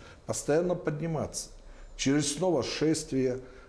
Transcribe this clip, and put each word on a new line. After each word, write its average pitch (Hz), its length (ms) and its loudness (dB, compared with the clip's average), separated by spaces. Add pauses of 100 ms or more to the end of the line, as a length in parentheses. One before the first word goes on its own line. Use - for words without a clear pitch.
(260)
постоянно 170 500 2
подниматься. 151 720 -4 (460)
Через 147 400 2
снова 160 280 2
шествия, 131 760 0 (300)